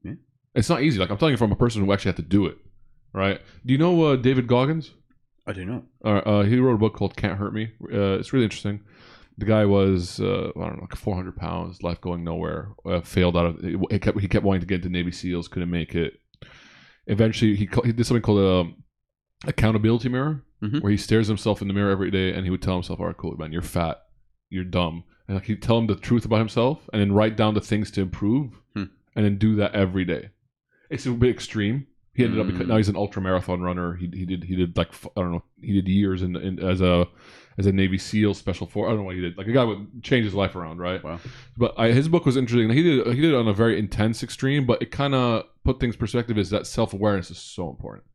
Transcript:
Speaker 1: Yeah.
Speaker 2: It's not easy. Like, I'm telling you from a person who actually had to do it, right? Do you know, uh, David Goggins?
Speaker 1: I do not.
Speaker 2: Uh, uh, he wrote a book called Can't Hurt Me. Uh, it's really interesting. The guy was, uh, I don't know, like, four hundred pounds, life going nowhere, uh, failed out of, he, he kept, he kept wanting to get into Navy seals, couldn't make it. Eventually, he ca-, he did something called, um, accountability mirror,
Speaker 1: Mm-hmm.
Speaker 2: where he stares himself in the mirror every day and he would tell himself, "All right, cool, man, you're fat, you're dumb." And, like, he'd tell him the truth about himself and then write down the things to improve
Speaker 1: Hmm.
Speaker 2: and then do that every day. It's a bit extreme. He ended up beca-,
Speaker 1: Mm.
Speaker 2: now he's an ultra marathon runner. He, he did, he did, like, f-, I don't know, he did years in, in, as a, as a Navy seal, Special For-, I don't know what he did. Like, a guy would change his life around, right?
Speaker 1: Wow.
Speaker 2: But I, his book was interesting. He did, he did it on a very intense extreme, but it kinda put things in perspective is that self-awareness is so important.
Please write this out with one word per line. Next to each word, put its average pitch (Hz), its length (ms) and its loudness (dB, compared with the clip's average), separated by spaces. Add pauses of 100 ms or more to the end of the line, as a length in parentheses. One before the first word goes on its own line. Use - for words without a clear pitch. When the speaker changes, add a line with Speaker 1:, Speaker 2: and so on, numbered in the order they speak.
Speaker 1:
Yeah. - 120 -12 (400)
Speaker 2:
It's 131 140 2
not 123 140 2
easy. 143 160 2
Like, 92 120 0
I'm 101 60 -2
telling 156 160 2
you 113 60 0
from 107 140 2
a - 40 2
person 110 280 2
who 98 80 2
actually 101 180 0
had 85 60 -4
to 85 60 -8
do 90 240 2
it, 71 120 -6 (540)
right? 95 280 -2 (240)
Do 123 80 0
you 131 60 4
know, 170 260 4
uh, 143 120 4
David 127 300 2
Goggins? 135 460 0 (540)
Speaker 1:
I 104 60 -10
do 92 120 -10
not. 113 200 -10 (200)
Speaker 2:
Uh, 110 40 0
uh, 104 360 2
he 117 140 4
wrote 127 160 4
a 104 40 0
book 107 160 2
called - 220 -4
Can't 98 220 -4
Hurt 101 160 -4
Me. 110 160 -6 (120)
Uh, 98 360 0
it's - 140 -8
really 131 120 4
interesting. 104 360 -6 (580)
The 104 80 -4
guy 107 180 4
was, 98 560 4
uh, 95 360 -2
I 82 40 -10
don't 85 160 -6
know, - 60 -14
like, - 140 -12
four 101 180 -6
hundred 90 220 -8
pounds, 87 460 -8
life 85 180 -4
going 87 240 -6
nowhere, 82 460 -6 (140)
uh, 90 160 -2
failed 87 360 2
out 85 100 4
of, 82 140 -4
he, 87 160 -4 (140)
he 101 80 0
kept, 101 220 0
he 95 80 -2
kept 101 160 2
wanting 95 180 2
to 87 40 -8
get 95 100 -2
into 90 120 -6
Navy 90 240 -2
seals, 87 360 -6
couldn't 87 220 -6
make 85 240 -4
it. 82 260 -2 (840)
Eventually, 110 480 2
he 101 120 0
ca-, - 160 0
he 117 100 0
did 117 140 0
something 117 160 0
called, 95 440 2
um, - 160 -16 (640)
accountability 110 640 2
mirror, 135 320 -2 (200)
Speaker 1:
Mm-hmm. 107 160 -4
Speaker 2:
where 101 120 0
he 104 60 4
stares 110 320 2
himself 104 320 -2
in 98 80 -6
the 98 60 -4
mirror 101 160 2
every 95 200 0
day 95 220 0
and 92 120 -4
he 90 60 -2
would 92 120 -2
tell 95 100 0
himself, 87 260 -4
"All 87 60 -6
right, 85 140 -6
cool, - 180 -8
man, 78 160 -10
you're 85 80 -4
fat, 82 380 -4 (500)
you're 92 160 -6
dumb." 87 400 -4 (240)
And, 98 80 -4
like, 92 80 -4
he'd 107 160 -4
tell 113 160 2
him 117 100 2
the 101 100 0
truth - 280 0
about 110 140 2
himself 120 560 0
and 107 80 2
then 101 100 2
write 107 240 4
down 107 160 2
the 104 80 0
things 104 300 -2
to 101 100 -4
improve 107 580 -2 (160)
Speaker 1:
Hmm. 101 100 -6 (300)
Speaker 2:
and 110 120 0
then 101 100 2
do 107 200 4
that 104 180 0
every 95 320 0
day. 82 240 -4 (580)
It's 127 160 -8
a 127 60 -2
bit 120 180 4
extreme. 110 580 -2 (280)
He 123 100 2
ended 110 160 0
up 95 60 0
beca-, 90 160 -2
Speaker 1:
Mm. 90 60 -2
Speaker 2:
now 110 100 4
he's 101 100 4
an 101 80 -2
ultra 101 240 -4
marathon 92 400 -2
runner. 90 360 -4
He, 87 180 -6
he 92 100 -8
did, 90 200 -6
he 90 120 -4
did, 87 220 0
like, 85 100 0
f-, - 260 -20
I 101 60 -4
don't 90 120 -2
know, 82 100 -6 (180)
he 98 140 -4
did 95 140 2
years 95 340 2
in, 90 140 -4
in, 92 220 -6
as 92 220 0
a, 87 260 4 (520)
as 98 80 0
a 98 60 4
Navy 95 260 2
seal, 107 340 0
Special 95 340 -6
For-, 98 200 -4
I 113 60 0
don't 107 80 0
know 98 40 -6
what 92 120 -8
he 92 40 -6
did. 87 160 -4
Like, 98 120 -8
a 117 40 -2
guy 131 120 4
would 104 380 -6
change 123 220 2
his 101 100 -2
life 95 220 0
around, 85 220 -10
right? 90 260 -4
Speaker 1:
Wow. 82 160 -10 (380)
Speaker 2:
But - 180 0
I, 117 160 4
his 139 160 4
book 165 160 2
was 135 140 2
interesting. 117 320 2
He 139 120 4
did, 147 260 4
he 120 120 4
did 160 140 4
it - 20 2
on 113 100 2
a 107 60 4
very 110 260 4
intense 110 440 0
extreme, 135 420 0
but 120 160 2
it 120 100 -4
kinda 131 540 0 (200)
put 131 160 0
things 120 160 0
in - 20 -20
perspective 113 400 -2
is 92 100 0
that 95 180 -2
self-awareness 101 640 0
is 87 60 -14
so - 320 -10
important. 50 460 -14